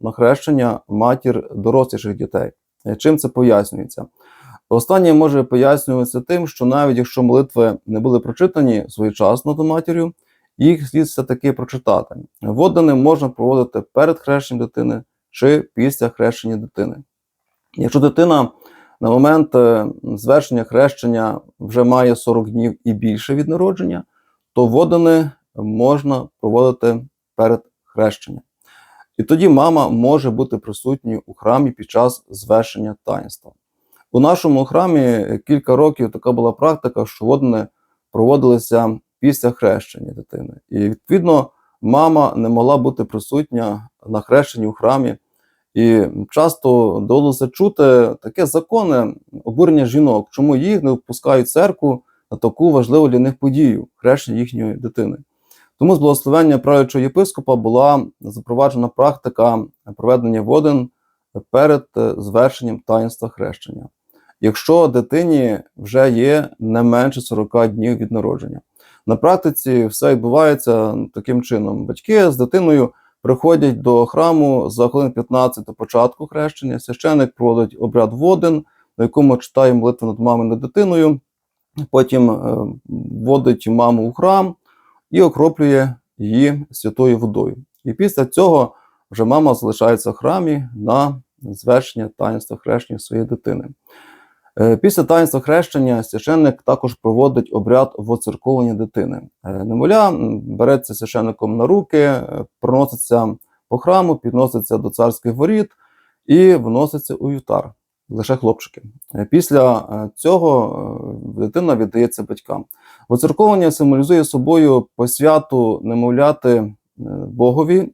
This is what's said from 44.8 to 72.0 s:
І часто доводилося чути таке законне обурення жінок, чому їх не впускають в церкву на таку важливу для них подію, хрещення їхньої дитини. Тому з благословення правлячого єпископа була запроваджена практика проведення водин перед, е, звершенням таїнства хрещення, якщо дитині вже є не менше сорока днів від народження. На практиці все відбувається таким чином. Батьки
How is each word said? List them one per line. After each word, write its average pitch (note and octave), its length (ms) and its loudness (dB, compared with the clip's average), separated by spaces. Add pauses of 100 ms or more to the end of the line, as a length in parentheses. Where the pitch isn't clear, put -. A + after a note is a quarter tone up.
І A2+ 280 4 (280)
часто D#3+ 380 0 (340)
доводилося C3 460 0
чути C3 760 4
таке D3+ 240 -4
законне D#3+ 680 -2 (300)
обурення C#3+ 420 2
жінок, A#2+ 440 0
чому C#3 260 0
їх F3 260 0
не C#3 80 0
впускають B2+ 560 0
в - 40 -10
церкву D#3 520 0 (280)
на - 80 -10
таку D#3 320 0
важливу C#3 380 4
для B2 100 2
них C3 200 0
подію, C3+ 580 0
хрещення A#2+ 420 0
їхньої A#2 360 -6
дитини. A2 420 -6 (600)
Тому F3 180 4
з - 20 -2
благословення D3 600 2
правлячого C3+ 440 2
єпископа C3+ 540 0
була B2 500 2 (140)
запроваджена A#2+ 680 -2
практика A#2+ 760 0 (320)
проведення A#2 440 0
водин C3+ 500 0 (600)
перед, C#3+ 340 2 (120)
е, A2+ 220 -2
звершенням A2+ 680 -2
таїнства A2+ 420 -2
хрещення, - 600 -12 (520)
якщо D#3 480 2
дитині B2+ 720 0 (180)
вже B2+ 340 2
є C#3 380 0 (100)
не A2+ 240 -2
менше B2 380 2
сорока A2 480 -2
днів A2+ 280 -4
від A2 160 -8
народження. G2 480 -6 (460)
На A#2 100 2
практиці C#3+ 720 0
все C#3 260 0
відбувається A#2+ 840 0 (180)
таким B2 280 -4
чином. G#2 440 -4
Батьки G3+ 440 2